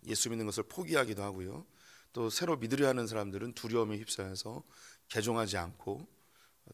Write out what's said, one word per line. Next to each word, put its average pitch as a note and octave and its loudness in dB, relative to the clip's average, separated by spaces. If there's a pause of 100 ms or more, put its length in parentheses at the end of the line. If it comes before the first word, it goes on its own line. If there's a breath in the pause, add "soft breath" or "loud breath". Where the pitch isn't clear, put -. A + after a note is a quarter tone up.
예수 - 2
믿는 A2+ 0
것을 G#2 0
포기하기도 C#3 0
하고요. G2 -6 (460 loud breath)
또 A#2 0
새로 E3+ 2
믿으려 C3+ 4
하는 B2+ 2
사람들은 G#2 -4
두려움에 A2 2
휩싸여서 G#2+ -6 (460 loud breath)
개종하지 A2 2
않고, G2 -4 (640 soft breath)